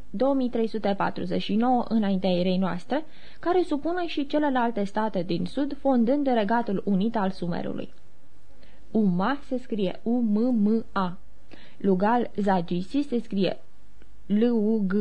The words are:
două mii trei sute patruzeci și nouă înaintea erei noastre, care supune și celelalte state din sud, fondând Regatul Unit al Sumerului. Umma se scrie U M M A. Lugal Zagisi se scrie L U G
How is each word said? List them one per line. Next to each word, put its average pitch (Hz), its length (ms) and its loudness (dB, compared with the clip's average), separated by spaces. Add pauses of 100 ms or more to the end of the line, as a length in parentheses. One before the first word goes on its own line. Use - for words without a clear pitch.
două 254 240 2
mii 262 160 2
trei 226 180 0
sute 208 300 0
patruzeci 185 440 -2
și 196 140 -2
nouă 247 320 2
înaintea 196 440 2
erei 180 260 2
noastre, 185 480 -2 (340)
care 359 220 2
supune 330 460 -2
și 285 200 -2
celelalte 254 560 2
state 208 400 -2
din 175 220 -2
sud, 277 320 -2
fondând 269 500 4
Regatul 226 580 2
Unit 202 300 2
al 190 140 0
Sumerului. - 640 -4 (1000)
Umma 208 460 2 (100)
se 254 100 -2
scrie 208 460 -2
U 233 140 0
M 214 200 2 (260)
M 220 280 4
A. 185 260 -2 (600)
Lugal 202 580 2
Zagisi 185 640 0
se 247 180 -2
scrie 196 400 0 (640)
L 208 180 4
U 220 440 4
G 185 140 0